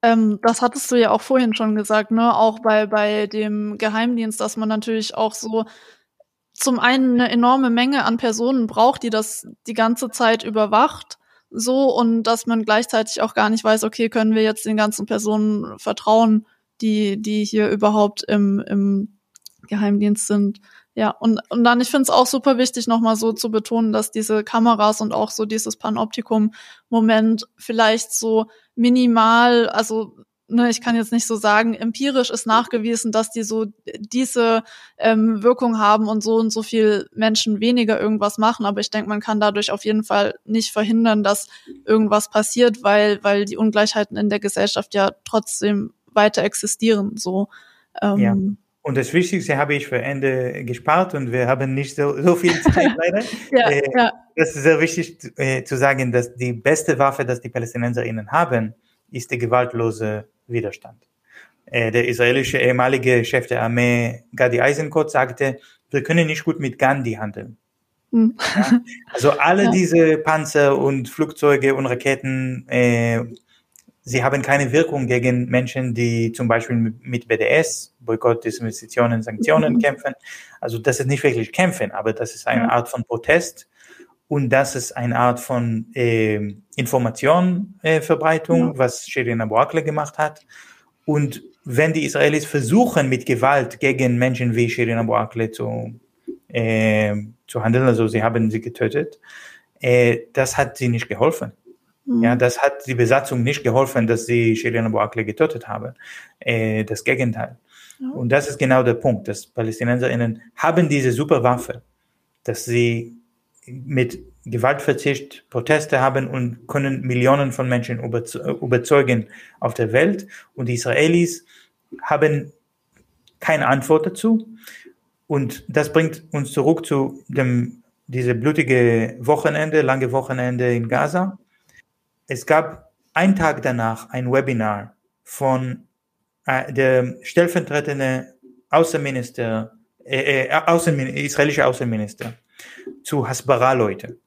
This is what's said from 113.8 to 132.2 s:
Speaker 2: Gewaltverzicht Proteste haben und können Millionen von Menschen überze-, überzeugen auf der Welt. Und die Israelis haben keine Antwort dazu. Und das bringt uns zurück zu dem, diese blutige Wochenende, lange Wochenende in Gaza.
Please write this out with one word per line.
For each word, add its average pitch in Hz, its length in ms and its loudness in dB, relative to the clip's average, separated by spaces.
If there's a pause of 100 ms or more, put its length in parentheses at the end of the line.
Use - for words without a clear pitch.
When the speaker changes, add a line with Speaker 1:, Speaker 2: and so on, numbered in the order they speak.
Speaker 2:
Gewaltverzicht 135 1080 -4
Proteste 147 500 0
haben 135 280 0
und 123 400 -6
können 135 320 -2
Millionen 127 500 2
von 127 180 -6
Menschen 120 300 -2
überze-, 117 640 -6
überzeugen 123 640 2 (320)
auf 117 160 -4
der 110 180 -2
Welt. 180 360 2 (260)
Und 120 140 -6
die 123 60 -2
Israelis 160 680 0 (560)
haben 151 520 0 (880)
keine 147 260 0
Antwort 139 400 2
dazu. 220 420 -2 (800)
Und 139 420 -4
das 151 240 0
bringt 160 380 0
uns 139 220 -6
zurück 151 340 2
zu 139 400 -2
dem, 123 560 -2 (240)
diese 123 300 -2
blutige 123 800 2
Wochenende, 151 640 0
lange 131 300 0
Wochenende 127 600 -2
in 117 160 -2
Gaza. 151 480 -2 (920)